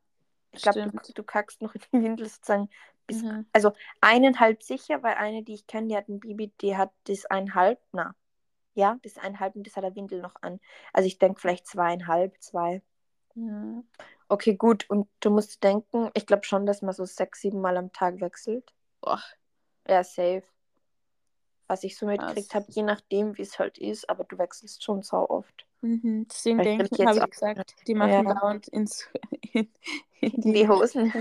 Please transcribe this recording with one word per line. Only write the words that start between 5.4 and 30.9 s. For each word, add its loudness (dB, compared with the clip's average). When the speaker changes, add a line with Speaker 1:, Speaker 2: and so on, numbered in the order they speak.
Speaker 1:
die -14
ich -18
kenn, -6
die -2
hat -6
ein -10
Baby, -10
die -2
hat 0
das -6
eineinhalb, 2
na. -6
Ja, 2
das -20
eineinhalb -8
und -14
das -14
hat -6
eine -6
Windel -10
noch -16
an. -10
Also 4
ich -4
denk 4
vielleicht -4
zweieinhalb, 0
zwei. -4
Speaker 2:
Ja. -10
Speaker 1:
Okay, 2
gut. 4
Und 0
du 0
musst 0
denken, 0
ich -4
glaub 2
schon, 0
dass 0
man -4
so -6
sechs, -8
sieben -4
Mal 0
am -6
Tag -4
wechselt. -10
Speaker 2:
Boah. -2
Speaker 1:
Ja, 4
safe. -4
Was -6
ich -8
so -6
mitgekriegt -6
Speaker 2:
Krass. -6
Speaker 1:
hab, -20
je -2
nachdem, -2
wie -10
es -14
halt -4
ist, -10
aber -4
du -16
wechselst -8
schon -4
sau -2
oft. -6
Speaker 2:
Mhm, -2
deswegen 0
Speaker 1:
Weil 4
ich 0
Speaker 2:
denk 0
Speaker 1:
denk -4
Speaker 2:
ich, -4
Speaker 1:
jetzt 6
Speaker 2:
hab 6
ich 4
Speaker 1:
auch -2
Speaker 2:
gesagt, -6
die -2
machen 4
Speaker 1:
Ja. 2
Speaker 2:
dauernd -2
ins, -6
<laughs> -12
in, 0
in -2
Speaker 1:
In -4
Speaker 2:
die 4
Speaker 1:
die 6
Hosen. 4